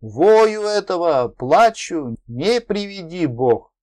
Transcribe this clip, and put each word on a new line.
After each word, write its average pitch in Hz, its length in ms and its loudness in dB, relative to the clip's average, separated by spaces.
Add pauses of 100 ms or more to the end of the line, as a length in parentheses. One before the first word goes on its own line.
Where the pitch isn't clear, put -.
Вою 214 600 2
этого, 185 640 0
плачу, 151 880 0 (120)
не 175 320 -2
приведи 196 680 -6
бог. 120 560 -2